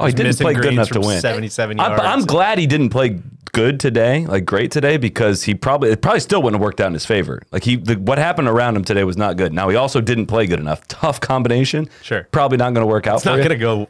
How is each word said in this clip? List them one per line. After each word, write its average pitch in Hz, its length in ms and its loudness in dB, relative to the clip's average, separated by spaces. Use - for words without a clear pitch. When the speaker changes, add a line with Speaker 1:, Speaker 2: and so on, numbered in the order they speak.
Speaker 1:
Oh, - 40 -2
he - 20 2
Speaker 2:
was 127 80 0
Speaker 1:
didn't 123 160 0
Speaker 2:
missing 127 160 0
Speaker 1:
play 151 80 2
good 123 80 0
Speaker 2:
greens 135 120 2
Speaker 1:
enough 113 140 2
to 123 60 -4
Speaker 2:
from 104 120 0
Speaker 1:
win. 95 140 0
Speaker 2:
seventy-seven 110 580 -4
Speaker 1:
I'm, 196 140 0
Speaker 2:
yards. 214 120 0
Speaker 1:
I'm 226 200 0
glad 185 340 2
he 165 80 0
didn't 139 220 2
play 113 320 0
good 131 260 2
today, 127 480 2
like, 95 200 -2
great 104 240 0
today, 147 260 0
because 107 480 0
he 107 100 0
probably, 135 360 2
it 110 120 0
probably 208 180 2
still 202 220 0
wouldn't 104 180 2
have 104 40 2
worked 104 160 -2
out 95 80 2
in 87 60 -2
his 76 120 -6
favor. 78 360 -2
Like, 95 120 -4
he, 123 120 2
the, 113 220 0
what 123 200 0
happened 160 300 0
around 117 280 2
him 95 80 -2
today 98 200 2
was 92 120 -2
not 101 200 0
good. 90 160 0
Now, 95 160 -2
he 98 80 2
also 131 240 0
didn't 113 260 0
play 113 200 0
good 85 140 -2
enough. 76 280 -6
Tough - 320 -4
combination. 131 680 0
Speaker 2:
Sure. 95 300 -6
Speaker 1:
Probably 139 260 2
not 123 160 0
gonna 113 120 2
work 107 200 2
out 107 100 0
Speaker 2:
It's - 80 -2
Speaker 1:
for - 60 0
Speaker 2:
not 165 80 0
Speaker 1:
you. 139 60 2
Speaker 2:
gonna 127 120 0
go 110 340 -2